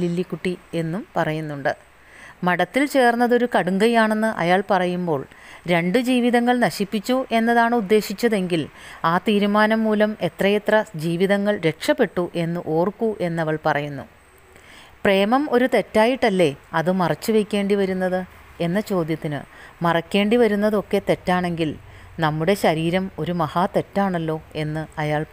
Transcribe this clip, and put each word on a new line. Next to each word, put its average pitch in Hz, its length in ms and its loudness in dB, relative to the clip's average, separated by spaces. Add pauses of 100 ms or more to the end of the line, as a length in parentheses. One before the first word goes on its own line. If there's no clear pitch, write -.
ലില്ലിക്കുട്ടി 175 520 -4 (260)
എന്നും 165 220 -4 (140)
പറയുന്നുണ്ട്. 156 560 -4 (720)
മഠത്തിൽ 180 400 0 (100)
ചേർന്നതൊരു 240 580 4
കടുങ്കൈയാണെന്ന് 214 800 2 (120)
അയാൾ 180 280 2
പറയുമ്പോൾ, 180 520 0 (500)
രണ്ട് 180 260 2 (100)
ജീവിതങ്ങൾ 240 560 2
നശിപ്പിച്ചു 208 520 -2 (160)
എന്നതാണ് 233 440 2
ഉദ്ദേശിച്ചതെങ്കിൽ 202 840 0 (440)
ആ 165 80 2 (140)
തീരുമാനം 214 560 2
മൂലം 214 280 2 (100)
എത്രയെത്ര 202 540 0 (280)
ജീവിതങ്ങൾ 196 500 0 (140)
രക്ഷപ്പെട്ടു 185 580 -2 (100)
എന്ന് 170 260 -4 (140)
ഓർക്കൂ 196 340 -2 (180)
എന്നവൾ 165 280 -2 (100)
പറയുന്നു. 143 400 -4 (960)
"പ്രേമം 202 480 2
ഒരു 247 220 2
തെറ്റായിട്ടല്ലേ 214 760 2 (240)
അത് 165 180 0 (100)
മറച്ചു 156 300 -2
വയ്ക്കേണ്ടി 202 440 0
വരുന്നത്?" 185 460 -2 (400)
എന്ന 170 200 0
ചോദ്യത്തിന് 160 600 -4 (440)
മറക്കേണ്ടി 202 580 2
വരുന്നതൊക്കെ 208 640 0
തെറ്റാണെങ്കിൽ 175 600 0 (480)
നമ്മുടെ 160 360 2
ശരീരം 170 500 0 (140)
ഒരു 156 220 -4
മഹാ 165 220 0 (120)
തെറ്റാണല്ലോ 170 640 -2 (180)
എന്ന് 151 280 -6 (200)
അയാൾ 151 280 -2